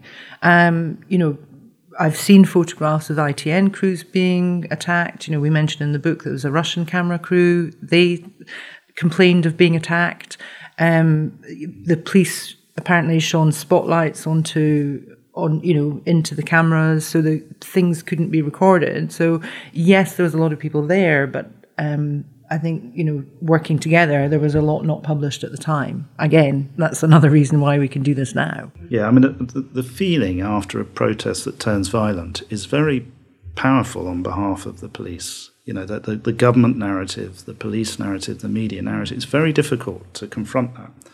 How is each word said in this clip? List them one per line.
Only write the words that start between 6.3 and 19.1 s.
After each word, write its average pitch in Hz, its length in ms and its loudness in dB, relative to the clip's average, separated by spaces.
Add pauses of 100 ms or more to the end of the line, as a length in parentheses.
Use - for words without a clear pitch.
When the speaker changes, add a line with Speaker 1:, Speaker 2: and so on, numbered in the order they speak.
Speaker 1:
was 135 120 -6
a 139 60 -2
Russian 165 340 -2
camera 175 320 -2
crew. 175 540 2 (100)
They 170 420 2 (720)
complained 175 520 4
of 160 100 -2
being 170 180 4
attacked. 170 600 -4 (400)
Um, 165 640 2 (460)
the 165 120 2
police - 580 0 (220)
apparently 165 440 2
shone 156 320 2
spotlights 165 760 0
onto, 151 720 0 (320)
on, 160 300 -2
you 170 100 2
know, 147 320 0
into 165 300 0
the 151 80 -4
cameras 160 640 2
so 165 140 2
that 156 400 -2
things 175 420 0
couldn't 160 280 -4
be 160 100 2
recorded. 160 720 0